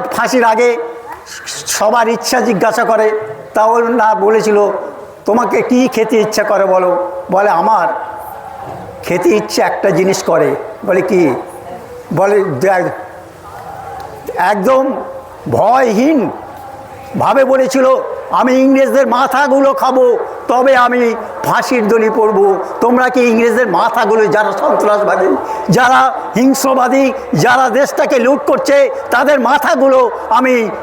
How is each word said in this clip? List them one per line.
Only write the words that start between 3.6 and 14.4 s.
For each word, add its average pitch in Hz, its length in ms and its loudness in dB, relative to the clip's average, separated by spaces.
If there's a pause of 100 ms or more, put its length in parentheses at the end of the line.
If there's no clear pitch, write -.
না 233 360 2
বলেছিল, 208 560 2 (540)
"তোমাকে 226 360 0
কী 254 260 2
খেতে 220 340 0
ইচ্ছা 214 220 -2
করে 202 220 0
বলো?" 180 460 0 (200)
বলে, 202 180 2
"আমার 180 380 2 (1160)
খেতে 175 260 -2
ইচ্ছে 208 320 -2
একটা - 280 -4
জিনিস 185 340 -2
করে।" 147 320 0 (300)
বলে, 185 160 0
"কি?" 165 340 0 (800)
বলে, 196 300 2
"দেখ", 180 420 0 (1500)
একদম 214 560 0 (560)